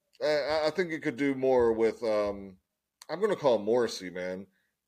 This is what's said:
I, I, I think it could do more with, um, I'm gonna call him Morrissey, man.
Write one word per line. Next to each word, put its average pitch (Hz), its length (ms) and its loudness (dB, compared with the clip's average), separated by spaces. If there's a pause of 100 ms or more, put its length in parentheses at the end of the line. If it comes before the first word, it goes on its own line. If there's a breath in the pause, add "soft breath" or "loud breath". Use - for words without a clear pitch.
(220)
I, 139 40 -2
I, 151 400 0
I 156 40 2
think 170 220 -4
it 156 100 -8
could 143 140 -4
do 139 180 0
more 127 380 4
with, 110 300 0
um, 104 540 -2 (520)
I'm 165 120 -8
gonna 202 160 2
call 127 200 4
him 101 80 -2
Morrissey, 110 460 0
man. 92 360 -8 (420)